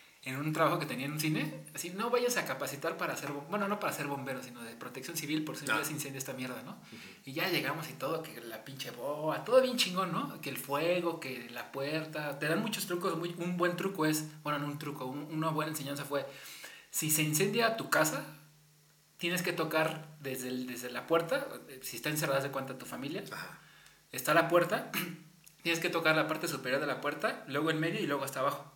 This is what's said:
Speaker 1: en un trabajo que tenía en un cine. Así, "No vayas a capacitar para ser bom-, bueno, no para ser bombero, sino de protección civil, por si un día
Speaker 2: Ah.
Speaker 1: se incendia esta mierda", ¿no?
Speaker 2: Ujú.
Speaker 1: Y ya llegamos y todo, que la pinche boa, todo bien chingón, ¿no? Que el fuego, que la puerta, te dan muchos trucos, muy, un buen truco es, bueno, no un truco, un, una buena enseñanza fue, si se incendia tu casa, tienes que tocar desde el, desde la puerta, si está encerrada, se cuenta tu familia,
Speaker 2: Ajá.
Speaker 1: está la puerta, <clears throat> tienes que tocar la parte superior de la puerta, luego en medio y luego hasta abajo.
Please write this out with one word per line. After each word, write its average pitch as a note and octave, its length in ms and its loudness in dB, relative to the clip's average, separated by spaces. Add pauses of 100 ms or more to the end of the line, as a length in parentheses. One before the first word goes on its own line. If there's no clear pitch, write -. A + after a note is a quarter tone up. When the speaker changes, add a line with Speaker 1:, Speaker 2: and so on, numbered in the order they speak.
(240)
Speaker 1:
en C3 140 -6
un D3+ 160 0
trabajo D#3+ 260 6
que D#3 60 0
tenía B2 220 -4
en D3+ 60 -4
un D#3 60 -4
cine. D#3+ 540 0
Así, F3 180 -6
"No A3 180 0
vayas A#3+ 280 4
a E3+ 80 0
capacitar C#3 520 -2
para D#3+ 200 -2
ser D3 160 -4
bom-, D3 160 -6
bueno, G3+ 180 0
no G3+ 140 0
para - 120 0
ser C#3+ 140 -4
bombero, C3 360 -4
sino A#2+ 180 -12
de A#2 140 -10
protección C3+ 420 -8
civil, D3+ 260 0
por D#3 140 -4
si - 80 -8
un - 60 2
día - 100 4
Speaker 2:
Ah. - 40 -2
Speaker 1:
se D#3 80 -4
incendia C3+ 260 -6
esta C3 140 -6
mierda", B2 300 -6
¿no? - 80 -12
Speaker 2:
Ujú. - 260 -16 (280)
Speaker 1:
Y C3+ 80 -10
ya F3 160 -2
llegamos D3 400 0
y - 40 -10
todo, D#3+ 300 -2
que - 180 -12
la A2+ 220 -10
pinche C3 280 -10
boa, C#3+ 520 -2
todo B3+ 180 8
bien B3 160 2
chingón, F3+ 360 2
¿no? - 260 -4
Que C#3+ 100 -6
el A#2+ 80 -6
fuego, E3 600 2
que A#2 300 -8
la A#2 240 -10
puerta, D3+ 680 -2
te D3 80 0
dan E3 140 2
muchos - 240 -2
trucos, F3 320 0
muy, E3+ 220 -2
un F3 180 0
buen F3 180 4
truco F3+ 300 0
es, D#3 200 2 (180)
bueno, D3 160 0
no D3 80 -2
un D3 120 -4
truco, C#3 260 -6
un, C#3+ 180 -6 (100)
una D#3+ 160 2
buena D3+ 220 0
enseñanza C#3+ 340 -4
fue, C#3 200 0 (680)
si D3+ 200 0
se D#3 120 4
incendia G#3 540 4
tu - 120 -4
casa, - 340 4 (960)
tienes F3 240 0
que F3+ 120 0
tocar D#3 680 0
desde B2+ 280 -4
el, B2+ 180 -4
desde B2 240 -6
la A#2+ 160 -6
puerta, E3+ 400 4 (340)
si - 160 -8
está D3+ 120 -2
encerrada, D3+ 320 2
se C#3 100 -2
cuenta C3 260 -4
tu - 80 -12
familia, C#3+ 460 -6
Speaker 2:
Ajá. - 280 -10 (520)
Speaker 1:
está D3+ 220 2
la D#3+ 160 8
puerta, F3 420 4 (340)
<clears throat> - 380 -20
tienes E3 180 2
que F3 80 2
tocar D#3+ 260 6
la D3+ 120 4
parte D#3 220 0
superior B2+ 320 0
de D3 60 0
la B2+ 140 -2
puerta, D3 460 -2
luego D3+ 240 2
en D#3 80 2
medio E3+ 220 2
y E3 40 2
luego C#3 200 2
hasta C3 160 -2
abajo. - 340 0